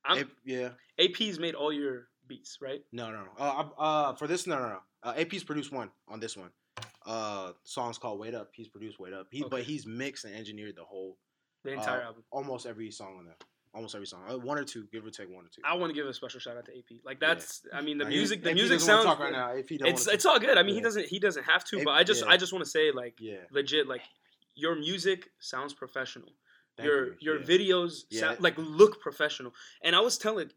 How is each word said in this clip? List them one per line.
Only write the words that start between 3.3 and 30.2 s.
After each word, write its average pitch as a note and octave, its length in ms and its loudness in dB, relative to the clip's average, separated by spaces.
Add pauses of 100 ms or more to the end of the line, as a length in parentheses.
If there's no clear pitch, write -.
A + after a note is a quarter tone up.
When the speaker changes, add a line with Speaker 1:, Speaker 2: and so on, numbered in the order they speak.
Speaker 2:
Uh, C#3+ 260 -2 (140)
I, D3+ 60 -2
uh, D3+ 320 2
for D3+ 120 -6
this, F3 200 -2
no, D3+ 120 -2
no, A#2+ 100 -4
no. F#2+ 100 -8 (240)
Uh, A#2 140 -6
A E3 80 2
P's F3+ 180 -8
produced D3 280 -6
one A#2 180 -6 (180)
on G#2+ 120 -14
this A2 180 -8
one. F2+ 140 -18 (540)
Uh, G#2 480 -6 (100)
song's A#2+ 340 -6
called G#2+ 220 -8
Wait A2+ 140 -8
Up. G#2+ 200 -10
He's A2+ 140 -18
produced G#2 320 -16
Wait F#2 140 -14
Up. F#2+ 180 -14
He, C#3 100 -8
but C3 120 -6
Speaker 1:
Okay. B2 100 -4
Speaker 2:
he's B2+ 220 -8
mixed C3 400 -8
and G2+ 100 -14
engineered G#2 400 -14
the E2+ 80 -20
whole, F#2+ 340 -12 (460)
Speaker 1:
The C3+ 100 -8
entire B2+ 280 -4
Speaker 2:
uh, A#2 40 -10
Speaker 1:
album. A2+ 260 -18
Speaker 2:
almost C#3 340 -8
every A2 260 -10
song F#2+ 280 -16
on F2 60 -20
there. E2 100 -20 (400)
Almost A2 180 -12
every G2+ 140 -12
song. F#2 200 -16
Uh, B2+ 100 -8
one C3+ 200 -4
or C#3+ 60 -4
two, A2+ 280 -12
give A2 140 -12
or A2 60 -14
take G2 180 -14
one F#2 160 -18
or E2+ 40 -20
two. - 160 -20
Speaker 1:
I E3 100 2
wanna E3+ 180 -2
give D3 140 -4
a B2+ 60 -8
special B2 260 -12
shout A#2+ 180 -12
out A#2+ 80 -14
to - 60 -20
A B2 100 -18
P. A#2 220 -20
Like, C3 180 -12
Speaker 2:
Yeah. D#3 140 2
Speaker 1:
that's, - 280 -12 (100)
I C#3+ 80 -4
mean, D3 160 -4
the C#3+ 80 0
Speaker 2:
Nah, - 40 -4
he, C#3 80 -2
Speaker 1:
music, G3+ 240 0
the E3+ 100 0
Speaker 2:
A - 20 2
P F#3 80 4
Speaker 1:
music E3+ 180 6
Speaker 2:
doesn't - 140 4
wanna A3 100 8
Speaker 1:
sounds, E3 140 8
Speaker 2:
talk D3 60 -2
right C3+ 100 -2
now. B2 220 -2
A C3+ 80 -4
P D#3 140 -8
don't C3+ 120 4
Speaker 1:
it's, E3+ 160 2
Speaker 2:
wanna G#3 100 4
Speaker 1:
it's G#3+ 80 -2
Speaker 2:
talk. D4+ 100 8
Speaker 1:
all B3 60 8
good. G#3+ 180 6
I F3+ 60 8
mean, G3 100 2
he G#3+ 60 0
Speaker 2:
Yeah. A3 40 -2
Speaker 1:
doesn't, G#3+ 240 0
he F#3+ 120 -4
doesn't E3+ 240 0
have E3+ 220 4
to, - 120 -4
Speaker 2:
Yeah, C#3 60 -2
Speaker 1:
but D3+ 80 4
I D#3 120 8
just, F3+ 220 4
Speaker 2:
yeah. D3+ 60 6
Speaker 1:
I F3+ 60 12
just F#3 160 -2
wanna F3 120 -4
say, D#3 260 2
like, B2 280 -6
Speaker 2:
Yeah. G#2 220 -10 (100)
Speaker 1:
legit, C#3 360 0
like, B2+ 140 -6 (540)
your D#3+ 200 0
music F3+ 540 -2 (100)
sounds C#3 340 -8
professional. - 600 -10 (440)
Speaker 2:
Thank D3 100 -2
Speaker 1:
Your, C#3 200 4
Speaker 2:
you. - 120 -10
Speaker 1:
your D3+ 220 0
Speaker 2:
Yeah. C3 40 -10
Speaker 1:
videos F3+ 640 4
Speaker 2:
Yeah. A2 120 -4
Speaker 1:
sound, D#3+ 200 0
like, E3+ 160 4
look D#3+ 440 8
professional. C#3+ 520 -4 (280)
And E3+ 140 2
I F#3 40 8
was A#3 180 2
telling G#3+ 400 -2